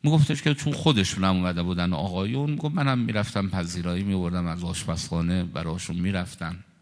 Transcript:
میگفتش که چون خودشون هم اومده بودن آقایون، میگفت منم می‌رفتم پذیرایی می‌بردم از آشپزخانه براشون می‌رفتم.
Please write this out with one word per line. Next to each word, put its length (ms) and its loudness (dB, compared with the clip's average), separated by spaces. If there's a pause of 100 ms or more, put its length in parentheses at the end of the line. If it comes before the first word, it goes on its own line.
میگفتش 380 6
که 120 2
چون 200 -2
خودشون 500 2
هم 120 4
اومده 280 0
بودن 300 0
آقایون، 560 -2
میگفت 260 -2
منم 240 2
می‌رفتم 500 0
پذیرایی 540 -2
می‌بردم 420 0
از 180 -4
آشپزخانه 800 -2
براشون 520 -6
می‌رفتم. 600 -4 (260)